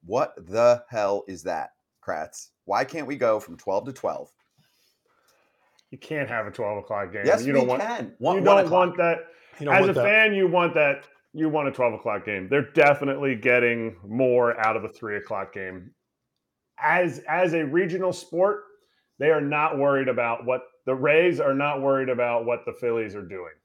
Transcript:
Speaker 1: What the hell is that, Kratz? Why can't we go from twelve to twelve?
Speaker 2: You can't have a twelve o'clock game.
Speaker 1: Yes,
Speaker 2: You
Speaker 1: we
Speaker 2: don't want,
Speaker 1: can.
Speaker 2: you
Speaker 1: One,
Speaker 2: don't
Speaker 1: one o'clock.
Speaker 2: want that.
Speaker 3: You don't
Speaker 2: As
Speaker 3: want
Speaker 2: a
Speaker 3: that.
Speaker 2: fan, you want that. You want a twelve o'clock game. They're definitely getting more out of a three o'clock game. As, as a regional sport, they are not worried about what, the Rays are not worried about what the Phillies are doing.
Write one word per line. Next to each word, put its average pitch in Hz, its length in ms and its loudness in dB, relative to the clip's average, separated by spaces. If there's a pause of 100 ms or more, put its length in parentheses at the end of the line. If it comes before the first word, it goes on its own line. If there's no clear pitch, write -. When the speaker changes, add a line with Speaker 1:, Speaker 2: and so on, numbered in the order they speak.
Speaker 1:
What 117 320 -4
the 117 540 2
hell 101 380 -2
is 87 160 -14
that, 85 280 -6 (320)
Kratz? 78 440 -10 (180)
Why 104 180 -2
can't 147 220 -8
we 139 120 -8
go 110 220 0
from 85 180 -16
twelve 101 280 -4
to 135 80 -12
twelve? 80 380 -8 (1600)
Speaker 2:
You 135 80 -20
can't 147 280 -6
have 110 200 -4
a 101 40 -12
twelve 104 280 -6
o'clock 101 340 -6
game. 104 120 -6
Speaker 1:
Yes, 156 200 2
Speaker 2:
You - 80 0
Speaker 1:
we 139 60 6
Speaker 2:
don't 123 80 2
want, 127 160 0
Speaker 1:
can. 220 220 -6
Speaker 2:
you - 120 -18
Speaker 1:
One, 175 260 0
Speaker 2:
don't - 20 2 (100)
Speaker 1:
one 196 100 6
o'clock. 160 60 -2 (160)
Speaker 2:
want 175 100 -6
that. 170 200 2 (420)
Speaker 3:
You 147 80 -8
don't 143 80 4
Speaker 2:
As 196 60 8
Speaker 3:
want 190 100 4
Speaker 2:
a - 40 0
Speaker 3:
that. 127 80 2
Speaker 2:
fan, 214 300 4
you 190 140 2
want 170 260 2
that. 147 340 2 (260)
You 156 160 -2
want 151 180 -2
a 131 40 -2
twelve 120 220 0
o'clock 104 320 -6
game. 95 240 -6
They're 135 220 0
definitely 139 640 2
getting 117 680 0
more 120 600 2
out 110 100 2
of 107 100 -4
a 107 40 -8
three 104 280 -8
o'clock 98 360 -8
game. 92 380 -12 (880)
As, 160 400 0 (100)
as 175 240 0
a 160 100 0
regional 180 480 -2
sport, 180 520 -2 (560)
they 143 100 2
are 151 120 4
not 147 360 -2
worried 139 300 2
about 117 380 -2
what, 127 180 -2 (240)
the 131 80 0
Rays 151 440 2
are 143 140 2
not 143 280 -2
worried 135 280 0
about 120 360 0
what 117 200 -4
the 110 80 -8
Phillies 113 420 -4
are 104 100 -10
doing. 87 260 -14 (140)